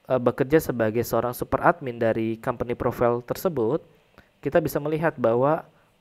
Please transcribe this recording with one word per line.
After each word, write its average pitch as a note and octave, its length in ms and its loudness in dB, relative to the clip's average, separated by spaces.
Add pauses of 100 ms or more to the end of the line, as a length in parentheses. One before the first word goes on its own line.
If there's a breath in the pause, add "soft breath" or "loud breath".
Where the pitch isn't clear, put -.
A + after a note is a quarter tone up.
(100)
eh, B2+ 80 2
bekerja C3 400 2
sebagai A#2 480 0
seorang A#2+ 240 0
super B2+ 320 -4
admin B2 400 0
dari A2+ 400 0
company A#2+ 320 -4
profile A#2+ 480 0
tersebut, C#3 640 -2 (560 soft breath)
kita D3+ 160 2
bisa D#3+ 240 0
melihat D#3 320 -2
bahwa B2 480 2 (380 soft breath)